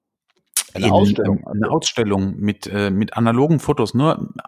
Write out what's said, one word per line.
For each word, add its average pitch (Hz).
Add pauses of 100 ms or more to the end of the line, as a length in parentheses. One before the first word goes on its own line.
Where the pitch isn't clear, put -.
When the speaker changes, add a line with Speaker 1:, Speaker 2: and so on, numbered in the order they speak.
(720)
Speaker 1:
Eine 92
Speaker 2:
In, 101
Speaker 1:
Ausstellung? 101
Speaker 2:
ähm, -
eine 104
Ausstellung 101
mit, 104
äh, 101
mit 101
analogen 123
Fotos, 131
nur 147 (140)